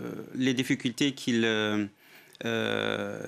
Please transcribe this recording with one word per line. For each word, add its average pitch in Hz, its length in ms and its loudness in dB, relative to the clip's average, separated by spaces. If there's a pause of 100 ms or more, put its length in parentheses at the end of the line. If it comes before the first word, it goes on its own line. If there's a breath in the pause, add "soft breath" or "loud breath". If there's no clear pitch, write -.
(340)
les 131 180 2
difficultés 131 600 0
qu'il... 117 340 2
Euh, 107 400 2 (580 loud breath)
euh, 107 840 -2